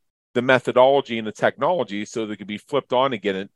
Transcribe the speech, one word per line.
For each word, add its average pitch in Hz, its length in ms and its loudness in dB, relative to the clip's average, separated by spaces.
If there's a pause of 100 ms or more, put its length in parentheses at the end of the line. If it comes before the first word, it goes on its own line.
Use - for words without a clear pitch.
(320)
the 123 100 0
methodology 127 760 2
and 110 80 -6
the 104 60 -8
technology 113 760 -2
so 110 180 -8
they 107 120 -8
could 101 100 -16
be 104 120 -10
flipped - 360 -6
on 131 180 0
again 98 240 -4
at 98 200 -10